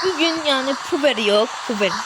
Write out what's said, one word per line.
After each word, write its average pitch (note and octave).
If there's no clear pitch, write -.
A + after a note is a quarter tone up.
bugün E4
yani C4+
Puber C#4
yok, G#3
Puber. G3+